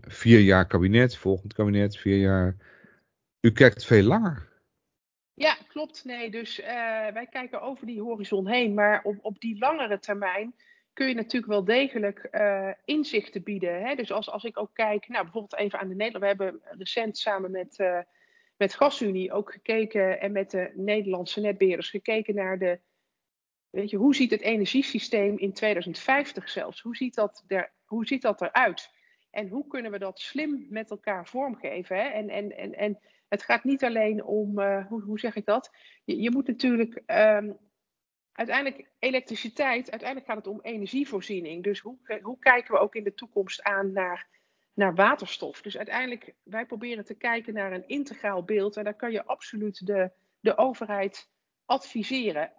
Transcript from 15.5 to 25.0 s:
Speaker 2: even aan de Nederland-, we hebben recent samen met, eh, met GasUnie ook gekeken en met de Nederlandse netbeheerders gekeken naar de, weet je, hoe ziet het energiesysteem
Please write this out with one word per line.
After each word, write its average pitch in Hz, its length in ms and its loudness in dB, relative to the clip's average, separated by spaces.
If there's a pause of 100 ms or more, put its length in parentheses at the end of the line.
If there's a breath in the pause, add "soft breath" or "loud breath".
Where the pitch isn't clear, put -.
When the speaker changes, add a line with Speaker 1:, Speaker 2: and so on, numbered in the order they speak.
Speaker 2:
even 208 220 -2
aan 196 80 -6
de 185 80 -8
Nederland-, 202 420 0
we 196 60 -4
hebben 185 180 -6 (160)
recent 208 400 -4
samen 190 340 -2
met, 185 280 -8
eh, 180 200 2 (580)
met 196 160 0
GasUnie 185 580 2
ook 202 200 -4
gekeken 214 680 0
en 202 120 -4
met 196 200 -4
de 180 240 -4
Nederlandse 196 640 -2
netbeheerders 196 480 2
gekeken 214 460 -2
naar 190 240 -2
de, 180 200 0 (920)
weet - 200 -4
je, 208 80 -2
hoe 262 180 6
ziet 247 160 2
het 214 100 2
energiesysteem 208 960 0